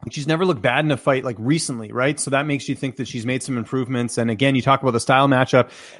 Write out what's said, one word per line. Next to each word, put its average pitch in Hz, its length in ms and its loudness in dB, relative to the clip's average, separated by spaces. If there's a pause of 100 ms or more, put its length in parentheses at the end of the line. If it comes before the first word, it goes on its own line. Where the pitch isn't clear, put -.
(120)
she's 143 160 -8
never 160 180 2
looked 147 160 0
bad 131 240 2
in 151 60 2
a 127 60 0
fight, 131 280 0
like, 120 120 -4
recently, 117 540 -2
right? 131 280 0
So 139 120 -6
that 139 160 0
makes 143 220 -4
you 139 40 -2
think 135 220 -6
that 123 120 -8
she's 117 180 -8
made 127 180 -4
some 127 140 -6
improvements. 120 600 -4
And 117 140 0
again, 135 240 2
you 123 60 0
talk 135 200 2
about 131 100 0
the 113 80 2
style 135 280 4
matchup. 127 420 4 (300)